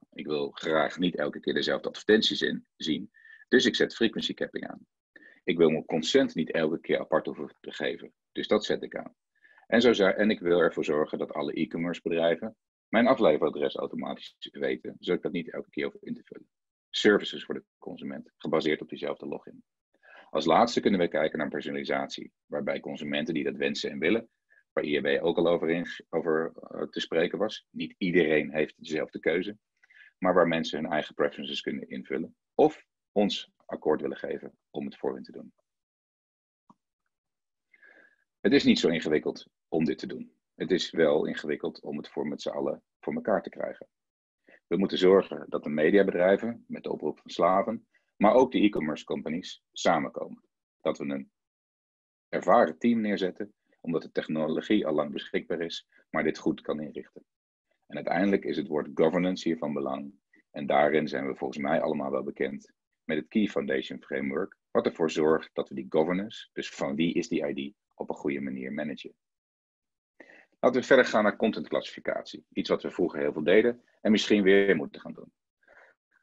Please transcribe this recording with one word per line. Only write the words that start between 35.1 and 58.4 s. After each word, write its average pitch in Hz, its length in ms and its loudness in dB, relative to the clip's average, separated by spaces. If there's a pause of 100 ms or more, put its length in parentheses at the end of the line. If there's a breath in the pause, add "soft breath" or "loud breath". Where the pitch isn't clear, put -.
hen - 80 -12
te - 100 -18
doen. - 200 -18 (3000 soft breath)
Het 104 120 2
is 135 120 6
niet 123 140 6
zo 87 100 4
ingewikkeld 78 600 -2 (200)
om 82 160 0
dit 76 140 0
te - 80 -10
doen. - 320 -12 (160)
Het 87 160 -4
is 87 200 0
wel 78 360 2
ingewikkeld 76 540 -6
om 73 160 -8
het 73 120 -10
voor 71 180 -6
met 71 160 -8
z'n - 60 -6
allen 71 340 -4 (180)
voor - 140 -6
elkaar 214 280 0
te - 80 -10
krijgen. - 380 -10 (800 soft breath)
We 85 100 -2
moeten 92 220 0
zorgen 87 500 4
dat - 140 -6
de - 60 -10
mediabedrijven, 95 960 4
met - 160 -12
de - 100 -6
oproep - 260 -4
van - 120 -20
slaven, 95 580 0 (280)
maar 107 180 6
ook 127 180 6
de 104 60 0
e-commerce 82 460 2
companies, - 580 -8 (100)
samenkomen. - 720 -2 (360)
Dat 76 180 -2
we 76 60 -6
een 69 260 -6 (1000)
ervaren 90 500 4
team 117 220 2
neerzetten, 101 540 -2 (260)
omdat 80 220 -4
de - 80 -16
technologie 78 760 -2
al 78 60 -2
lang 73 200 -2
beschikbaar 87 480 -6
is, - 280 -8 (220 soft breath)
maar 80 120 -2
dit 78 160 0
goed 76 220 -2
kan 76 200 -6
inrichten. - 440 -14 (640)
En 73 100 -14
uiteindelijk 98 480 2